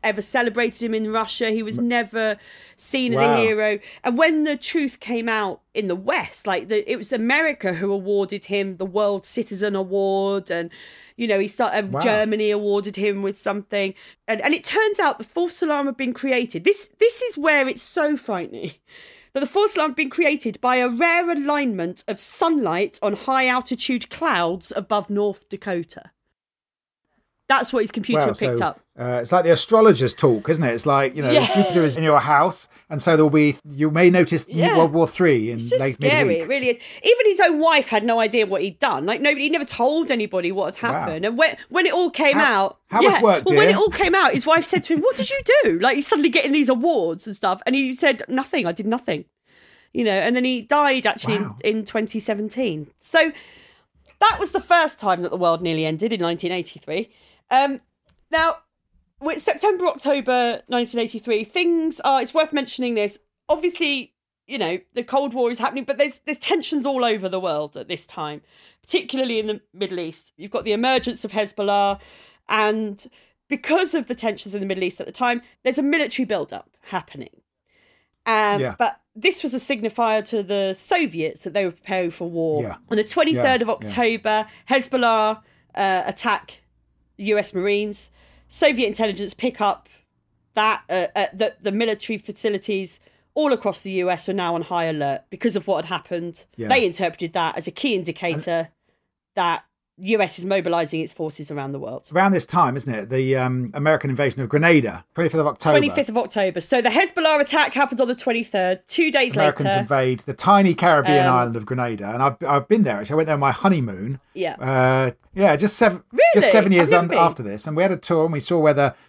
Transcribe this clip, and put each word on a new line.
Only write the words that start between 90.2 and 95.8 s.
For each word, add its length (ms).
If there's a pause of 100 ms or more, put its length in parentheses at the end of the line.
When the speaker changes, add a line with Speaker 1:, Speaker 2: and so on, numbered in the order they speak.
Speaker 1:
that, 340
uh, 260
uh, 180
the, 300
the 100
military 460
facilities 800 (360)
all 180
across 300
the 100
U 180
S 180
are 40
now 240
on 60
high 240
alert 440
because 240
of 140
what 160